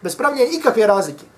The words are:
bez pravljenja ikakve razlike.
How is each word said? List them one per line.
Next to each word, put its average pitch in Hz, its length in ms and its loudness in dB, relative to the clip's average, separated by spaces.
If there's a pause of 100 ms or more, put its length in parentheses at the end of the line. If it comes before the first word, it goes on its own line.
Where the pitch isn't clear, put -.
bez 180 140 -8
pravljenja 277 360 0
ikakve 220 340 2
razlike. 190 380 0 (140)